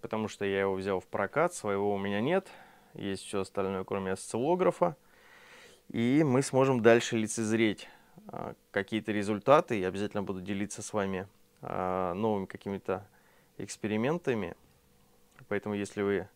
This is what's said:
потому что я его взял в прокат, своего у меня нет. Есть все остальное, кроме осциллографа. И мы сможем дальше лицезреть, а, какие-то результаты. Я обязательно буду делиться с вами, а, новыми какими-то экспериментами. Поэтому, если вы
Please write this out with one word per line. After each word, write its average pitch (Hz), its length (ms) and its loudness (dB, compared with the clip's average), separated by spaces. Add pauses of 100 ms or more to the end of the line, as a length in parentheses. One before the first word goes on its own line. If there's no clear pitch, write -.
потому 110 280 -4
что - 160 -8
я 98 160 2
его 98 140 2
взял 95 260 0
в - 60 -20
прокат, 135 460 0
своего 101 400 -2
у 101 60 0
меня 101 220 -2
нет. 175 260 0 (480)
Есть 98 300 -6
все 101 160 -4
остальное, 95 420 -4
кроме 95 300 -4
осциллографа. 170 840 0 (960)
И 123 340 2
мы 135 180 4
сможем 131 380 4
дальше 117 360 6
лицезреть, 110 720 0 (400)
а, - 260 -10 (160)
какие-то 107 400 -4
результаты. 107 680 2
Я 92 100 0
обязательно 101 340 -4
буду 95 180 -6
делиться 98 400 -4
с - 120 -10
вами, 95 340 -2 (340)
а, 92 540 -2
новыми 101 320 0
какими-то 98 580 -6 (540)
экспериментами. 110 960 -2 (920)
Поэтому, 104 260 -4
если 101 280 -4
вы 98 340 0